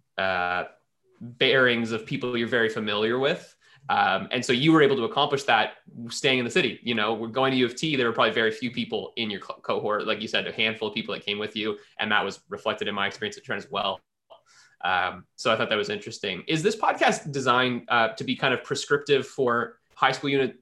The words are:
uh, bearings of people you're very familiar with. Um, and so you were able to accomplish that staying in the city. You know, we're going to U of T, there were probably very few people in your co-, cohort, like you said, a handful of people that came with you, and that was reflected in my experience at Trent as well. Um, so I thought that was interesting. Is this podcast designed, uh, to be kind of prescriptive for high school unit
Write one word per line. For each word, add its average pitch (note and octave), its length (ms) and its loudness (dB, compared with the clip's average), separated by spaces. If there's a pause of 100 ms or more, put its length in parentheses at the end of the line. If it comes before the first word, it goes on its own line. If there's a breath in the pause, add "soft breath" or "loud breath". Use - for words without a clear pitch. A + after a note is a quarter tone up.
(160)
uh, F2+ 480 0 (540)
bearings A#2+ 720 2
of A2 140 -4
people B2 320 -4
you're A#2 100 0
very A2+ 220 2
familiar A2 480 -2
with. D3+ 380 -2 (340 soft breath)
Um, G2 420 2
and B2 140 -2
so C3 80 2
you C#3+ 180 4
were D#3 120 8
able C#3 140 6
to A#2 60 0
accomplish C#3+ 400 0
that A2+ 340 2 (320)
staying C3 300 0
in A#2+ 60 0
the A2+ 60 -4
city. C#3 320 0
You A#2+ 100 -2
know, A2 200 0
we're A2+ 140 -4
going C3 240 2
to C3 60 2
U B2+ 80 4
of A#2 100 -4
T, D#3+ 200 -2
there B2 100 2
were A2+ 80 0
probably A2+ 200 2
very A2+ 180 2
few A#2+ 180 -6
people A2 460 -6
in A2+ 160 -4
your F#2+ 80 -8
co-, - 220 -14
cohort, G#2 440 -2
like G#2+ 160 -2
you A2+ 60 -6
said, G2+ 180 -2
a F2 60 -6
handful A2 380 -2
of - 40 -8
people G#2 220 -6
that F2+ 100 -12
came G2+ 140 -4
with G#2+ 160 -8
you, G#2+ 220 -2 (220 loud breath)
and G#2+ 120 -2
that G2+ 120 4
was G2 260 -8
reflected G#2 380 -4
in G2+ 60 -4
my G2+ 140 -2
experience G#2 300 -8
at - 60 -20
Trent G2+ 200 -6
as - 80 -20
well. G2 280 -2 (840 soft breath)
Um, F2+ 400 -2 (100)
so A#2+ 160 0
I A2 60 4
thought A#2 120 -2
that G#2+ 80 2
was G2+ 120 -2
interesting. G#2 580 -6
Is D#3+ 140 0
this A3 140 2
podcast C#4+ 560 0
designed, B2+ 580 2
uh, A2+ 200 4
to - 140 -8
be B2 120 -4
kind C3 180 2
of - 100 -2
prescriptive C#3+ 640 0
for A#2 540 -2 (160)
high C3+ 160 4
school C#3 180 -4
unit C3+ 320 0